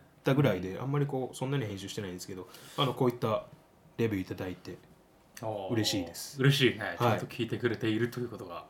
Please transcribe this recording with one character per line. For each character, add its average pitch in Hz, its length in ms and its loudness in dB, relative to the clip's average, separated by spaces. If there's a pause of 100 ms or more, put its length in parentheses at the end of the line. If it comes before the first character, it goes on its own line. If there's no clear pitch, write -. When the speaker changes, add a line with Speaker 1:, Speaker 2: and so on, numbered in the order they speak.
(240)
Speaker 1:
た 135 120 4
ぐ 143 60 6
ら 110 120 8
い 90 80 0
で、 92 140 -4
Speaker 2:
う - 40 -6
ん。 - 20 -6
Speaker 1:
あ 123 40 -4
ん 139 60 -2
ま 143 80 2
り 143 60 2
こ 131 280 -2
う、 - 20 -16
そ 127 100 -4
ん 135 60 -2
な 143 60 0
に 120 80 0
編 104 120 -6
集 95 100 -8
し - 80 -8
て 110 60 -4
な 98 60 -6
い 90 40 -6
ん 90 40 -8
で 90 40 -10
す - 80 -12
け 98 80 -10
ど、 92 140 -12 (280)
あ 143 80 4
の、 120 80 0
こ 131 120 2
う 123 40 8
い 120 40 2
っ - 20 -8
た 110 300 0 (520)
レ 113 120 2
ビ 101 80 0
ュ - 20 2
ー 95 40 -2
い - 20 -4
た 95 100 -8
だ 95 140 -6
い 87 60 -8
て、 90 220 -12 (640)
Speaker 2:
あ 117 40 -8
ー。 104 240 -4
Speaker 1:
嬉 110 200 2
し 98 120 0
い 85 40 -4
で - 100 -12
す。 - 260 -6
Speaker 2:
嬉 139 160 6
し 120 180 6
い - 20 -10
ね。 - 40 -10
Speaker 1:
は 92 120 -4
い。 - 40 -8
Speaker 2:
ち 120 60 2
ゃ 113 120 6
ん - 40 -2
と - 60 -4
聞 - 200 -4
い - 20 -10
て 113 100 -4
く 117 120 0
れ 107 80 0
て 110 120 0
い 107 80 2
る 117 140 0
と 120 80 -10
い 120 60 -4
う - 40 -10
こ 101 80 -12
と 95 80 -10
が 87 240 -10